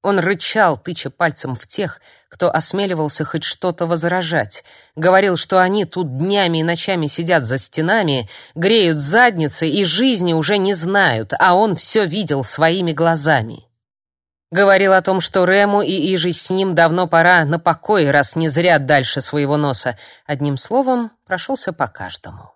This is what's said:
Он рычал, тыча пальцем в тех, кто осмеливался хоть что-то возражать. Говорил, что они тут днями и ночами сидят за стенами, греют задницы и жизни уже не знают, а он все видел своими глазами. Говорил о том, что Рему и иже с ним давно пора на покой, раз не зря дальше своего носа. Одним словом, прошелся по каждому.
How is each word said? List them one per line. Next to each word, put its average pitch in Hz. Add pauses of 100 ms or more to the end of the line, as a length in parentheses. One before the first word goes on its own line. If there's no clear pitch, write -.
Он 196
рычал, 180
тыча -
пальцем 143
в -
тех, - (280)
кто -
осмеливался 165
хоть -
что-то 175
возражать. 170 (320)
Говорил, 185
что 185
они 185
тут 151
днями 180
и 156
ночами 170
сидят 165
за 127
стенами, 156 (240)
греют 175
задницы 165
и 196
жизни 180
уже 160
не 196
знают, 165
а 180
он 202
все 208
видел 151
своими 165
глазами. 151 (840)
Говорил 196
о 185
том, 190
что 180
Рему 202
и 185
иже 175
с -
ним 190
давно 170
пора 170
на 156
покой, 165
раз 139
не 165
зря 165
дальше 139
своего 147
носа. 135 (260)
Одним 143
словом, 247 (140)
прошелся 185
по 135
каждому. -